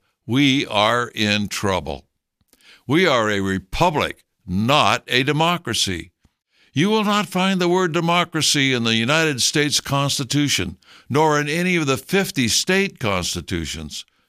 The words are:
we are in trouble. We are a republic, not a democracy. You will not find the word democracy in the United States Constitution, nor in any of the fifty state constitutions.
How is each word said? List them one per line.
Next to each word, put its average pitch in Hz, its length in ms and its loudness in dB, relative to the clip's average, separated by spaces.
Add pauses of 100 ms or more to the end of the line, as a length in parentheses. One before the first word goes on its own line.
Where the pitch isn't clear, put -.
(260)
we 135 400 2
are 113 480 0
in 104 320 0
trouble. 82 640 -4 (760)
We 170 220 2
are 120 240 2
a 104 80 0
republic, 98 840 -2 (200)
not 113 640 2
a 127 160 0
democracy. 139 880 -2 (640)
You 175 180 0
will 214 140 2
not 202 240 0
find 190 320 0
the 175 80 2
word 180 240 2
democracy 165 800 0
in 120 100 0
the 113 140 2
United 143 440 0
States 147 400 0
Constitution, 135 1000 -2 (300)
nor 151 320 2
in 147 80 -4
any 175 280 0
of 160 100 0
the 135 100 2
fifty 175 520 -2
state 190 500 0
constitutions. 85 1040 -6 (240)